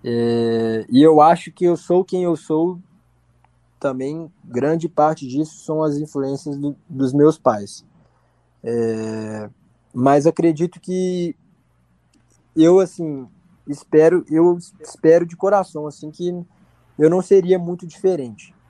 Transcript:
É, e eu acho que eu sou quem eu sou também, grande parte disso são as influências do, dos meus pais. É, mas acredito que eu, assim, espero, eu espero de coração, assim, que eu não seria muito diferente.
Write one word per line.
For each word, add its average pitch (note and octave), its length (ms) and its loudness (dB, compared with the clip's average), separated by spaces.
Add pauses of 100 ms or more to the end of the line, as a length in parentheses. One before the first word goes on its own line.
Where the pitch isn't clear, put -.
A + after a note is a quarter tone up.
É, A#2 880 -2
e B2 100 4
eu D#3 200 6
acho E3 320 4
que - 120 -6
eu F3 120 2
sou F3+ 280 0
quem F3+ 200 -4
eu E3+ 100 -2
sou E3 460 -4 (960)
também, C#3+ 520 -6 (120)
grande D3+ 460 -4
parte D3+ 380 -2
disso D3 380 -8
são D#3 180 -4
as D3 140 -2
influências C#3+ 600 -8
do, C#3+ 180 -8 (140)
dos C3 240 -4
meus D3 260 4
pais. G#2+ 460 -4 (800)
É, A2 840 -6 (440)
mas C#3 340 2
acredito E3 540 -2
que F3+ 560 -6 (1200)
eu, E3 240 6
assim, D#3 480 -6 (400)
espero, D#3 640 2
eu F3 280 2 (220)
espero E3 460 2
de E3+ 100 -16
coração, F#3+ 500 -2
assim, D3+ 240 -16
que F3 340 -10 (540)
eu D#3 120 4
não F#3 100 0
seria F#3 380 2
muito F3 280 -8
diferente. D3+ 680 -6 (160)